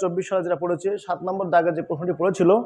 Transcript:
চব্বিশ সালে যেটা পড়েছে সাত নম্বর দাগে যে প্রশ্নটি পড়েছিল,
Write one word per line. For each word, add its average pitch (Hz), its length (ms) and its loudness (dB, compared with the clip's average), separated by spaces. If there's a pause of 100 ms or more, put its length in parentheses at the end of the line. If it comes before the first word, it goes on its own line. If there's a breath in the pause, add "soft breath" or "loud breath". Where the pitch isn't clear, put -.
চব্বিশ 180 280 -4
সালে 185 140 0
যেটা 170 140 -2
পড়েছে 175 420 -4
সাত - 240 -6
নম্বর 185 280 -4
দাগে 170 220 4
যে 160 100 -4
প্রশ্নটি 170 300 -4
পড়েছিল, 180 380 2 (160)